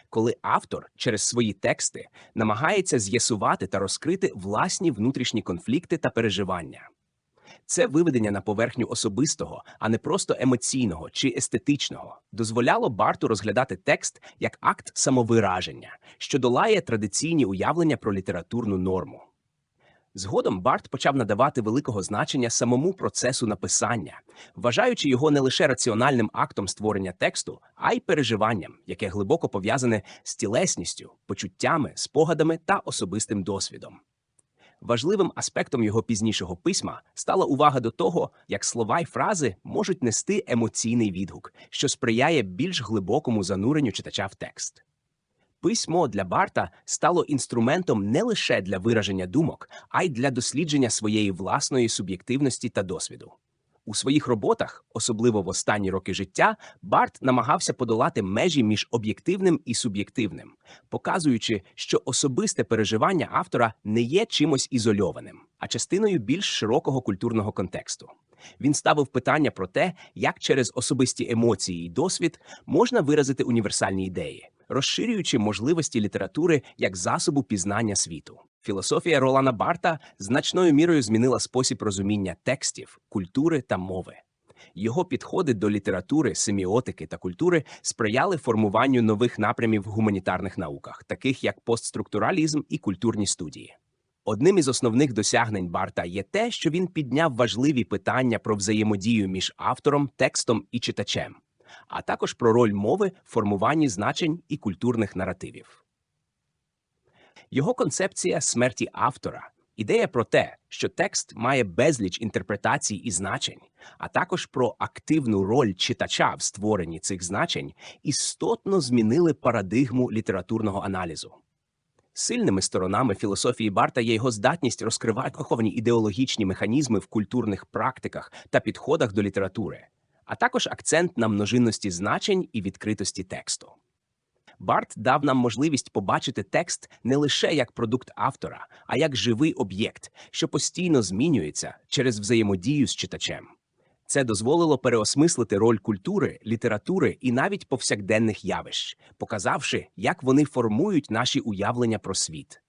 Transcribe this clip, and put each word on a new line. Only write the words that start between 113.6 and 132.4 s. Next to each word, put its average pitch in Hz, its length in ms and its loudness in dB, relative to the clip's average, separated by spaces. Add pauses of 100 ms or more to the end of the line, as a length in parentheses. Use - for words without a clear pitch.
а - 100 -10
також - 380 -2
про 123 340 0
активну 110 640 0
роль 110 300 2
читача - 640 -2
в 147 60 -10
створенні 104 580 -2
цих 92 240 -6
значень, - 500 -4 (300)
істотно - 800 -2
змінили 123 520 4
парадигму 117 800 0
літературного 107 680 -2
аналізу. 90 540 -8 (800)
Сильними 180 480 0
сторонами 101 540 0
філософії 110 540 0
Барта 123 320 2
є 117 120 2
його 117 180 0
здатність 120 500 0
розкривати 110 560 -2
духовні 117 340 0
ідеологічні 113 760 2
механізми 107 540 0
в - 60 -10
культурних 110 600 -2
практиках - 640 -6 (180)
та 127 100 2
підходах 131 540 -2
до 104 100 2
літератури, 92 640 -4 (380)
а 214 100 -8
також - 320 0
акцент - 500 0
на 117 100 2
множинності 104 640 2
значень 147 640 -2